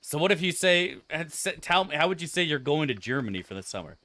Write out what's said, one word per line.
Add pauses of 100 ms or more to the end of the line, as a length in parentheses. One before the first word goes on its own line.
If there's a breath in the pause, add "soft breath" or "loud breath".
so
what
if
you
say, (140)
uh,
s-, (140)
tell
me,
how
would
you
say
you're
going
to
Germany
for
the
summer?